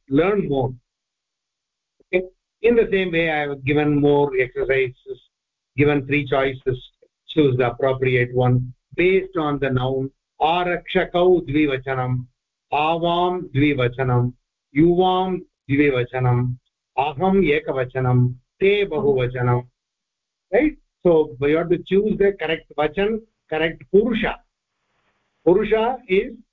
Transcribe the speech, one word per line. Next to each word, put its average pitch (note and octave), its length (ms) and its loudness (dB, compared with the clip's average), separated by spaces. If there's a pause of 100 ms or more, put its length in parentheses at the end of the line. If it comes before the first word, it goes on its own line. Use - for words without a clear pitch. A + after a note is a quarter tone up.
learn E3 400 0
more. C3 240 -2 (1300)
Okay? F#3 240 -4 (380)
In A#3+ 120 4
the A3+ 160 2
same F#3 200 -2
way, E3 180 0
I D3+ 180 -2
have C#3 160 -8
given D3 380 2
more C#3+ 380 4
exercises, C3 800 -4 (580)
given C#3 300 2
three C#3+ 200 -2
choices, C3+ 500 -2 (520)
choose C#3 280 2
the B2 140 0
appropriate B2+ 640 -2
one B2 400 0 (220)
based F#3 420 0
on D3 220 -2
the C3+ 100 -2
noun. C3 400 -2 (320)
आरक्षकौ F3 1040 0
द्विवचनम्, C3 800 -2 (480)
आवां E3+ 680 0
द्विवचनम्, B2+ 920 0 (440)
युवां F#3 640 2 (320)
द्विवचनम्, B2+ 840 0 (420)
अहम् E3+ 480 0
एकवचनम्, B2+ 880 0 (260)
ते G3 260 2
बहुवचनम्. B2+ 760 0 (920)
Right? D4+ 240 2 (260)
So, D#3 380 2
you D3 160 2
have E3+ 120 -2
to F3 80 0
choose F#3+ 400 0
the G3 220 2
correct D#3+ 380 -6
vachan, G3 440 -2 (280)
correct D#3+ 340 -4 (100)
purusha. G#3+ 400 2 (1120)
Purusha A3 520 2 (120)
is, G#3 240 -2 (200)